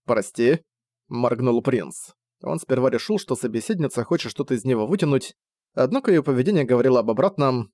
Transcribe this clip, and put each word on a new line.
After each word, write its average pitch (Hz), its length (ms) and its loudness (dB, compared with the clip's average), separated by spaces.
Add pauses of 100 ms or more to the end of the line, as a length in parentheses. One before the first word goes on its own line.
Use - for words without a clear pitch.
«Прости», 117 560 0 (480)
моргнул 120 540 0
принц. 110 480 -4 (320)
Он 165 180 -4
сперва 127 300 0
решил, 196 280 -2
что - 160 -6
собеседница 123 720 -4
хочет 151 260 -4
что-то 131 240 -6
из 113 100 -4
него 117 220 0
вытянуть, 147 480 0 (400)
однако 208 360 0
ее 165 120 4
поведение 139 420 2
говорило 123 360 4
об 110 100 0
обратном, 131 640 0